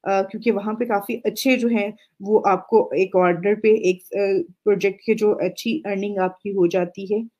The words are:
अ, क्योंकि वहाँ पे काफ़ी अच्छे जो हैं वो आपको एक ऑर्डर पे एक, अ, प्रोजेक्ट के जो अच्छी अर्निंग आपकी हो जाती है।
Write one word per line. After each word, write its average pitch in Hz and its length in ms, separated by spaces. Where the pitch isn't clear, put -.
अ, 196 180
क्योंकि 214 280
वहाँ 208 240
पे 233 100
काफ़ी 226 300
अच्छे 254 300
जो 240 120
हैं 214 280
वो 214 160
आपको - 580
एक 190 200
ऑर्डर 180 380
पे 214 140
एक, 190 300
अ, 196 540
प्रोजेक्ट 196 420
के 220 80
जो 214 180
अच्छी 185 540
अर्निंग 202 320
आपकी 185 320
हो 190 160
जाती 185 480
है। 233 140